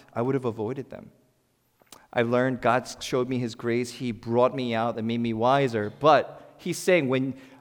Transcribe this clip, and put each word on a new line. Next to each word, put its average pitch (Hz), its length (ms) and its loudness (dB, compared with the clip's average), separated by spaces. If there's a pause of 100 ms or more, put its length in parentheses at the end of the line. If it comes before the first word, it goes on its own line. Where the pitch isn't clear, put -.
(120)
I 117 100 -2
would 135 120 0
have 127 100 -2
avoided 113 460 -6
them. 92 200 -18 (1000)
I 120 100 0
learned 123 380 0
God 123 260 2 (140)
showed 127 280 -2
me 127 100 -2
His 117 160 -4
grace. 120 360 -2
He 123 220 -6
brought 120 420 2
me 123 200 -4
out 113 240 -2
and 110 80 -4
made 117 140 -2
me 117 120 -2
wiser. 113 680 0
But - 600 2
He's 165 200 -6
saying, 170 300 4
"When 131 260 0 (260)